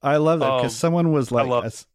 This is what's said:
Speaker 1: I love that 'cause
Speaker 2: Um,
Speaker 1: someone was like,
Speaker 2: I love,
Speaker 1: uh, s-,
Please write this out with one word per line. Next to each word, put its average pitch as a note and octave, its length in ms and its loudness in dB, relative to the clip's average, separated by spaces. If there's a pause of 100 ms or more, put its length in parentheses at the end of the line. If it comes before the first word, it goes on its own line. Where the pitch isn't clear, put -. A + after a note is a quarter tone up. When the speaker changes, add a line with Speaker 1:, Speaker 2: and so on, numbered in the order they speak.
Speaker 1:
I C#3 140 0
love D#3 240 2
that C3+ 80 0
'cause B2+ 160 0
Speaker 2:
Um, B2+ 60 -2
Speaker 1:
someone E3 420 0
was C3+ 180 0
like, A#2 160 0
Speaker 2:
I - 20 -4
love, A#2+ 160 0
Speaker 1:
uh, A2+ 40 -6
s-, - 260 -14